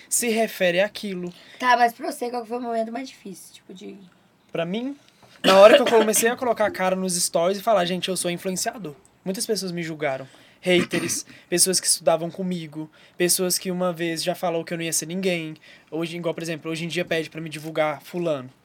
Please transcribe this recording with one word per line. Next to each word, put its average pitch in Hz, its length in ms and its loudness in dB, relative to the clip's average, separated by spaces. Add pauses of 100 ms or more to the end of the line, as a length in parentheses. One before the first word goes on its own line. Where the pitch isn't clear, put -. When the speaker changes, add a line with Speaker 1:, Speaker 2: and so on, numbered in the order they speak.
Speaker 1:
se - 200 -2
refere 196 520 2
àquilo. 185 520 -4 (260)
Speaker 2:
Tá, 247 200 4
mas 240 160 4
pra 294 180 -8
você, 240 180 -6
qual 240 120 -6
que 208 60 -14
foi 240 100 -6
o 254 40 -8
momento 226 300 -4
mais 262 160 -10
difícil, - 460 -18
tipo, - 200 -20
de 196 220 -16 (540)
Speaker 1:
Pra 165 140 -4
mim, 240 320 -6 (480)
na 190 140 8
hora 220 180 12
que 269 60 8
eu 226 40 2
comecei 220 440 4
a 247 60 -2
colocar 226 300 0
a 190 40 0
cara 185 260 0
nos 185 260 -2
stories 185 360 0
e 190 40 -12
falar, 202 220 4
"Gente, 180 240 -4
eu 185 80 -2
sou 175 140 -2
influenciador." 185 640 -6 (280)
Muitas 196 240 -4
pessoas 190 260 -2
me 170 100 -6
julgaram. 147 440 -4 (360)
Haters, 175 600 0 (120)
<coughs> - 120 -20
pessoas 175 320 2
que - 60 -6
estudavam 165 440 2
comigo, 160 600 -6 (260)
pessoas 175 420 0
que 185 120 -6
uma 180 240 -2
vez 165 280 -4
já 175 120 -2
falou 165 300 -2
que - 100 -8
eu 165 40 -6
não 165 60 -4
ia 160 80 -4
ser 156 140 -4
ninguém. 170 480 -4 (360)
Hoje, 165 260 -6
igual, 165 180 -4
por 165 80 -10
exemplo, 160 280 -8
hoje 160 140 -6
em 170 40 -6
dia 160 160 -4
pede 160 260 -4
pra 160 100 -12
me 165 80 -10
divulgar 151 540 -4
fulano, 151 480 -4 (140)